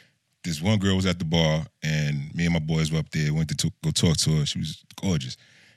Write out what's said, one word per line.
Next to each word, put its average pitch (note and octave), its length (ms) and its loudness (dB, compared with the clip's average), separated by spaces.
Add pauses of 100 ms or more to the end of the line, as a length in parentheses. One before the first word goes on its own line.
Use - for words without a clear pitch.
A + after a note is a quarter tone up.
(440)
this D#2+ 180 -6
one G#2+ 180 2
girl F#2+ 160 4
was F#2+ 100 2
at F2 140 0
the F2 60 -4
bar, D#2+ 400 2 (180)
and D2+ 500 -2
me E2+ 120 -2
and E2+ 80 2
my E2+ 60 2
boys D#2 320 0
were D#2+ 60 0
up D2+ 140 -4
there, D2+ 220 0
went D#2 160 0
to D2+ 60 -6
t-, - 180 -2 (100)
go D#2 80 0
talk E2 260 2
to D#2 200 2
her. D2 100 0
She - 120 -6
was D#2 240 -8 (160)
gorgeous. D2 360 -2 (420)